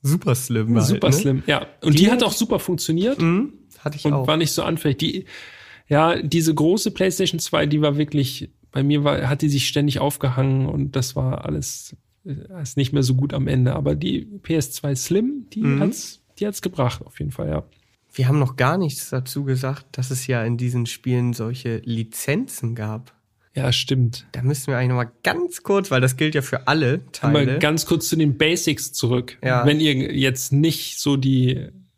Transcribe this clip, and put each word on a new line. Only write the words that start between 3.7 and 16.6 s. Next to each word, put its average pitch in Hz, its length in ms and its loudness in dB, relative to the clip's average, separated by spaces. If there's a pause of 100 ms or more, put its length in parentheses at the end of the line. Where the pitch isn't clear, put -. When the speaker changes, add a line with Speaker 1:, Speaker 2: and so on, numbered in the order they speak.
Speaker 1:
hatte 143 180 -8
ich - 80 -6
Speaker 2:
Und 147 80 2
Speaker 1:
auch. 135 120 0
Speaker 2:
war 151 120 4
nicht 165 160 0
so - 100 -2
anfällig. 160 360 0
Die, 175 260 -2 (640)
ja, 156 320 4
diese 160 340 2
große 180 360 2
PlayStation 185 480 0
zwei, 165 260 0
die 151 160 2
war 147 160 2
wirklich, 147 520 -2 (220)
bei 135 120 0
mir 143 200 2
war, 143 260 2
hat 139 120 -2
die 156 80 2
sich 139 180 0
ständig 143 320 0
aufgehangen 135 680 0
und 139 280 -4
das 127 200 -2
war 131 300 -2
alles, - 500 -8 (300)
äh, 175 360 -12
ist 139 160 -8
nicht 139 160 0
mehr 139 100 2
so 127 120 4
gut 135 180 0
am 139 140 -2
Ende. 127 280 2
Aber 147 200 0
die 156 260 -2 (220)
P 165 120 -2
S 151 160 0
zwei 143 240 -4
Slim, 240 560 -2
die 214 120 -4
Speaker 1:
Mhm. 139 180 2
Speaker 2:
hat's, - 400 -4 (180)
die 202 80 -2
hat's 202 140 -8